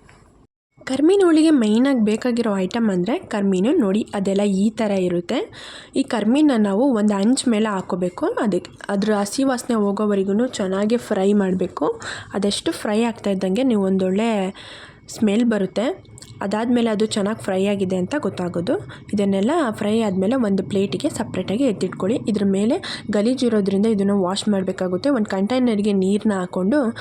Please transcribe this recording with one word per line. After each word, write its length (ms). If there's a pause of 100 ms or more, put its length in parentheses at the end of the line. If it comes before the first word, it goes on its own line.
(840)
ಕರ್ಮೀನ್ 380
ಹೋಳಿಗೆ 280
ಮೇಯ್ನಾಗಿ 500
ಬೇಕಾಗಿರೋ 560
ಐಟಮ್ 340
ಅಂದರೆ 280
ಕರ್ಮೀನು. 580
ನೋಡಿ, 380
ಅದೆಲ್ಲ 280
ಈ 280
ಥರ 200
ಇರುತ್ತೆ. 600 (460)
ಈ 60
ಕರ್ಮೀನ 540
ನಾವು 400
ಒಂದು 180
ಹಂಚ್ 340
ಮೇಲೆ 200
ಹಾಕ್ಕೋಬೇಕು. 580
ಅದಕ್ಕೆ 440 (180)
ಅದ್ರ 260
ಹಸಿ 300
ವಾಸನೆ 300
ಹೋಗೋವರೆಗೂ 720
ಚೆನ್ನಾಗಿ 500
ಫ್ರೈ 360
ಮಾಡಬೇಕು. 680 (340)
ಅದೆಷ್ಟು 380
ಫ್ರೈ 300
ಆಗ್ತಾ 280
ಇದ್ದಂಗೆ 320
ನೀವು 220
ಒಂದೊಳ್ಳೆ 720 (540)
ಸ್ಮೆಲ್ 360
ಬರುತ್ತೆ. 720 (280)
ಅದಾದ್ಮೇಲೆ 480
ಅದು 160
ಚೆನ್ನಾಗಿ 380
ಫ್ರೈ 220
ಆಗಿದೆ 300
ಅಂತ 220
ಗೊತ್ತಾಗೋದು. 720 (260)
ಇದನ್ನೆಲ್ಲ 360 (200)
ಫ್ರೈ 300
ಆದ್ಮೇಲೆ 340
ಒಂದು 280
ಪ್ಲೇಟಿಗೆ 460
ಸಪ್ರೇಟಾಗಿ 560
ಎತ್ತಿಟ್ಕೊಳ್ಳಿ. 540 (100)
ಇದ್ರ 160
ಮೇಲೆ 640
ಗಲೀಜಿರೋದ್ರಿಂದ 760
ಇದನ್ನು 360
ವಾಶ್ 260
ಮಾಡಬೇಕಾಗುತ್ತೆ. 600
ಒಂದು 140
ಕಂಟೈನರ್‌ಗೆ 680
ನೀರನ್ನ 400
ಹಾಕ್ಕೊಂಡು 460 (220)